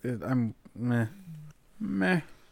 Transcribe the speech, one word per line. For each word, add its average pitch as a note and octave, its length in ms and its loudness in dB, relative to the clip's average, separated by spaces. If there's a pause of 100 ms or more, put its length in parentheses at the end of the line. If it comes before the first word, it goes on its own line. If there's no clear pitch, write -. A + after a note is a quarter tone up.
it, A#2 200 -4
I'm A#2 320 2 (180)
meh. A#2+ 340 2 (720)
Meh. F#3+ 420 2 (300)